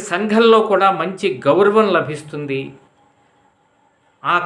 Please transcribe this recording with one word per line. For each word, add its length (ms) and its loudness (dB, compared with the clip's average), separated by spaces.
సంఘంలో 480 2
కూడా 180 2
మంచి 280 -4
గౌరవం 400 4
లభిస్తుంది. 640 -6
ఆ 240 0